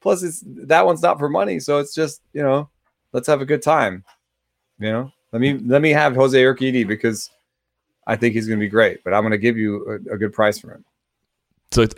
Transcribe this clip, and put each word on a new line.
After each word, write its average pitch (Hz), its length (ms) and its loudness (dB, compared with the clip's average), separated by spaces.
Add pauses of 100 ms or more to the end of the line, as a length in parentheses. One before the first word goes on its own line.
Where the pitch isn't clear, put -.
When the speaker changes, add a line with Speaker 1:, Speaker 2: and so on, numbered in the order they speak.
Speaker 1:
plus, 185 200 0
it's, 165 240 -8
that 165 380 2
one's 170 160 2
not 170 180 2
for 143 120 -2
money. 190 300 -2
So 147 180 0
it's 143 160 -6
just, 156 260 -4 (140)
you 147 80 -6
know, 143 260 0 (460)
let's 123 120 -4
have 147 140 2
a 135 60 -6
good 147 160 -2
time. 110 420 0 (720)
You 107 140 -4
know, 127 200 -6 (200)
let 113 80 -2
me, 139 140 2
let 127 260 2
me 156 100 4
have 147 240 2
Jose 131 240 4
Urquidy 127 480 2
because 107 440 -4 (760)
I 113 100 -2
think 113 180 0
he's 110 120 -4
gonna 110 140 -2
be 104 80 -2
great, 107 360 2
but 90 100 -2
I'm 107 80 2
gonna 107 160 0
give 113 180 0
you 104 300 -4
a, 107 280 -10
a 101 40 -6
good 101 160 -4
price 104 240 2
for - 140 -20
him. - 120 -20 (880)
Speaker 2:
So 117 100 4
it's, 110 160 0